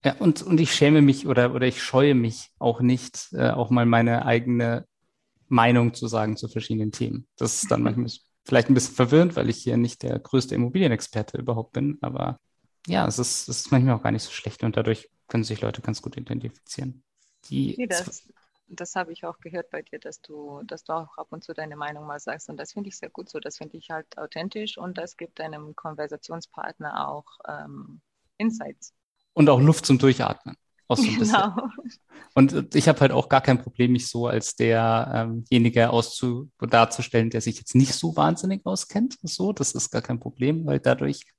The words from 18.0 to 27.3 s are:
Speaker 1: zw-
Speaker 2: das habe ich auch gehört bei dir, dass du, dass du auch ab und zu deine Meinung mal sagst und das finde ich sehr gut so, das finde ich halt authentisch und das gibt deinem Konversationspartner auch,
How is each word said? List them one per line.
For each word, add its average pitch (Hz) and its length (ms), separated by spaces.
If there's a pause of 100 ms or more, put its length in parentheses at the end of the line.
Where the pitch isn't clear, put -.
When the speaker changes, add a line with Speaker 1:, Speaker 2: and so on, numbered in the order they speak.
Speaker 1:
zw- - 60 (340)
Speaker 2:
das 175 300
habe 170 160
ich - 100
auch 170 160
gehört 170 300
bei 160 140
dir, - 160
dass - 220
du, 147 440
dass - 180
du - 80
auch 160 260
ab 156 120
und 160 160
zu 165 80
deine 156 240
Meinung 147 280
mal 147 140
sagst - 300
und 151 80
das 143 160
finde 202 160
ich - 80
sehr - 120
gut - 200
so, 156 100
das - 180
finde 156 200
ich - 120
halt 160 280
authentisch 196 600
und 180 200
das 170 180
gibt - 240
deinem 151 380
Konversationspartner 151 1300
auch, 143 180 (220)